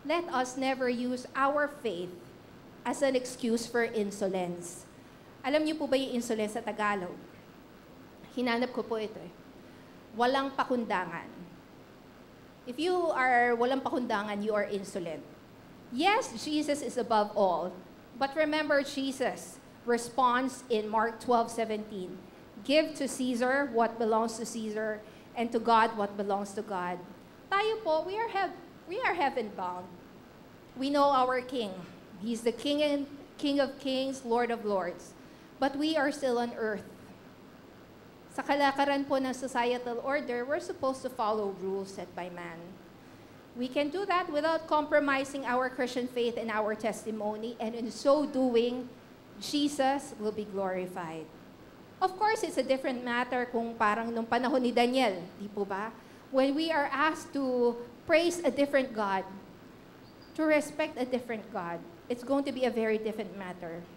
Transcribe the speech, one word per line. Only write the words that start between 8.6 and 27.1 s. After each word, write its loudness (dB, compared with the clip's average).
ko -2
po -4
ito -6
eh. -12
Walang 2
pakundangan. 0
If -10
you 2
are 6
walang 2
pakundangan, -2
you 0
are 2
insolent. -6
Yes, 2
Jesus 0
is -4
above 2
all. 2
But 0
remember 2
Jesus' -4
response 2
in 2
Mark 2
twelve 4
seventeen. -4
"Give 6
to 0
Caesar 0
what 2
belongs 2
to -6
Caesar, -4
and -2
to 2
God 6
what -2
belongs 0
to -6
God." -4